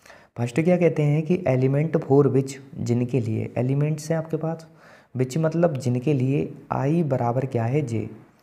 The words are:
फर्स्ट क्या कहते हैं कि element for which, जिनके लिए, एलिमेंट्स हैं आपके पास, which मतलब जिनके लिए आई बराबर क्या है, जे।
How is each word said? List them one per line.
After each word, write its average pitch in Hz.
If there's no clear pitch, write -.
फर्स्ट 120
क्या 175
कहते 160
हैं 147
कि 180
element 135
for 139
which, 135
जिनके 120
लिए, 110
एलिमेंट्स 143
हैं 160
आपके 156
पास, 160
which 131
मतलब 160
जिनके 123
लिए 135
आई 151
बराबर 127
क्या 117
है, 139
जे। 113